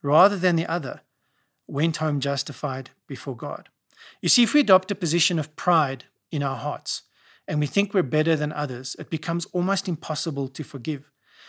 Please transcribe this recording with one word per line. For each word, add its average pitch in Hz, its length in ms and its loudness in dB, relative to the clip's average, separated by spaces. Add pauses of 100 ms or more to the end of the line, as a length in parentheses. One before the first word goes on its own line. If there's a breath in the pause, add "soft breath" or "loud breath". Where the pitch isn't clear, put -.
rather 170 340 6
than 175 200 2
the 165 100 0
other, 160 340 -6 (680)
went 156 300 0
home 147 240 0
justified 135 720 -6 (160)
before 135 280 -8
God." 147 360 -12 (500 loud breath)
You - 80 -2
see, - 140 4
if 226 100 2
we 294 80 6
adopt 190 300 6
a 208 40 0
position 170 440 0
of - 180 -6
pride 143 480 2 (260)
in 143 120 -2
our 135 160 -4
hearts 123 440 -6 (460 soft breath)
and 151 100 -2
we 147 80 2
think 202 280 0
we're 190 80 4
better 151 340 2
than 147 160 -2
others, 131 460 -6
it - 100 -10
becomes 170 380 -4
almost 185 420 -2
impossible 147 600 -4
to 143 140 -8
forgive. 139 480 -8 (380 soft breath)